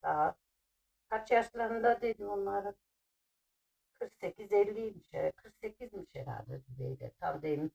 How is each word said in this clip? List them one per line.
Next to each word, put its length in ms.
Daha 340
kaç 220
yaşlarında 720
dedim 280
onların. 460
Kırk 220
sekiz, 360
elliymiş 640
herhalde. 180
Kırk 300
sekizmiş 540
herhalde 440
Zübeyde. 600
Tam 220
da 60
emin. 280